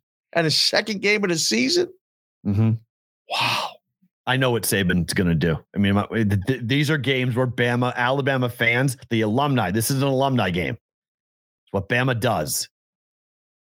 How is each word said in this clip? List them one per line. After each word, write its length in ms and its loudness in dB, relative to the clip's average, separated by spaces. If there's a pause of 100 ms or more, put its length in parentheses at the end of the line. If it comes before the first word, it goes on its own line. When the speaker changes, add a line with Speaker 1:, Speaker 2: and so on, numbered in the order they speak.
(340)
Speaker 1:
and 140 2
a 40 2
second 500 0
game 220 2
of 60 0
the 80 0
season? 520 0 (560)
Speaker 2:
Mm-hmm. 260 2 (580)
Speaker 1:
Wow. 400 -4 (580)
Speaker 2:
I 100 2
know 140 2
what 120 0
Saban's 500 0
gonna 220 2
do. 220 0 (180)
I 20 -4
mean, 160 2
my, 140 0
th-, 400 0
th-, 160 -2
these 260 0
are 80 0
games 380 0
where 120 2
Bama, 480 0
Alabama 540 0
fans, 480 0 (120)
the 120 2
alumni, 500 2
this 200 -2
is 100 0
an 60 0
alumni 420 2
game. 240 -2
It's 1000 -20
what 180 -4
Bama 300 0
does. 480 -2 (1080)